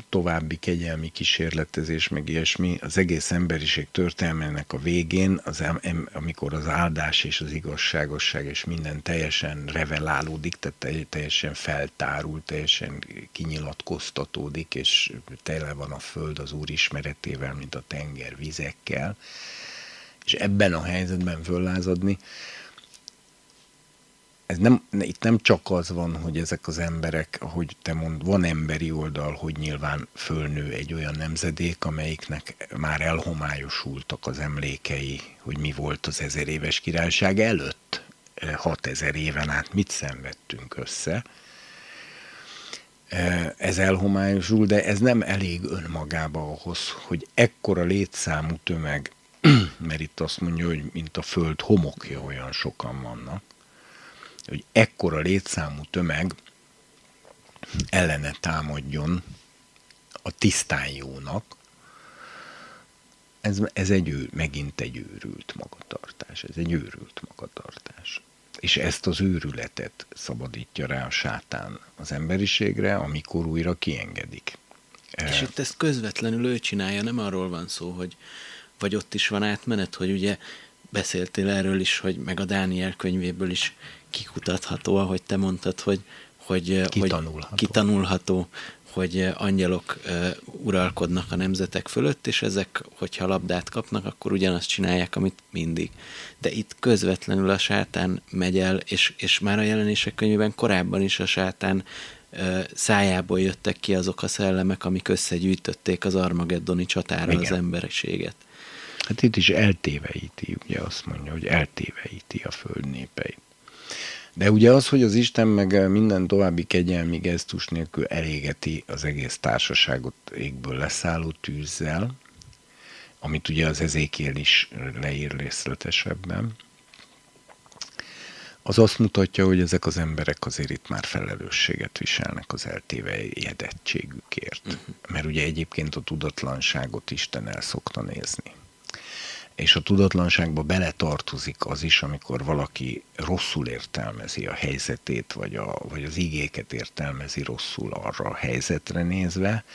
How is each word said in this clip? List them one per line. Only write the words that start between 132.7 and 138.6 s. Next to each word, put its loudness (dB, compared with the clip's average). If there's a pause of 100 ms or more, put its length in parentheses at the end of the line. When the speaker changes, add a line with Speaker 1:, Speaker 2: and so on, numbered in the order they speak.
Speaker 2:
Mhm. -6 (340)
Speaker 1:
Mert -4
ugye 0
egyébként -2
a -6
tudatlanságot -4
Isten -4
el -6
szokta -6
nézni. -8 (1080)